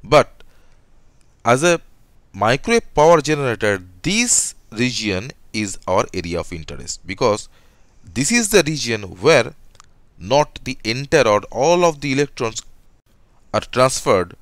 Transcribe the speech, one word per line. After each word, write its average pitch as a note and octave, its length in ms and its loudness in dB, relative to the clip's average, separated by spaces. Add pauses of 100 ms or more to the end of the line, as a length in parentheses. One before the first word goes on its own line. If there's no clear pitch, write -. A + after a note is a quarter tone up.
But - 400 2 (1000)
as B2+ 180 2
a E3+ 160 2 (540)
microwave C3+ 600 0
power D#3 280 6
generator, A#2+ 600 -2 (200)
this A#3 520 -2 (180)
region A2 600 -4 (220)
is G#2+ 340 -6
our G2 260 0
area E2+ 260 -6
of - 120 -10
interest, - 560 -14
because G#2 400 -2 (560)
This - 280 -4
is A#3 180 0
the F#3+ 160 4
region A#2 380 -4 (180)
where C3 320 4 (640)
not C3+ 440 -2
the C3 200 -10
entire B2+ 440 0
or G#2 140 4 (100)
all E3+ 340 2
of D3+ 160 0
the C#3+ 100 -4
electrons C3 500 -4 (920)
are G#2+ 80 0
transferred A#2+ 800 0